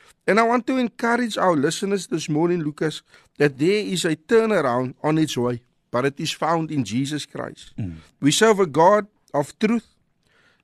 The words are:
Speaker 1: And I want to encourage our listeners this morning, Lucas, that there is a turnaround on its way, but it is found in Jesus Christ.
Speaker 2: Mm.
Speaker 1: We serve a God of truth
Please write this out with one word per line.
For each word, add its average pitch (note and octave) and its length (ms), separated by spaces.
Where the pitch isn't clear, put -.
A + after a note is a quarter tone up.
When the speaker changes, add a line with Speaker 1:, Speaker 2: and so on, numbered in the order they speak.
Speaker 1:
And G3 140
I - 20
want A#3 240
to C4 100
encourage A#3 640
our F3+ 160
listeners F3 540
this E3 200
morning, E3+ 340
Lucas, D3+ 400
that C3+ 200
there G3 260
is F#3 200
a D#3+ 120
turnaround D#3 840
on D#3 160
its D#3 180
way, A#2+ 260
but A#2+ 120
it C#3 140
is D#3+ 140
found D#3+ 400
in D3 100
Jesus C3+ 440
Christ. - 520
Speaker 2:
Mm. F2+ 180
Speaker 1:
We C#3 120
serve G#3+ 260
a G3 80
God F3 400
of C#3+ 280
truth A3 260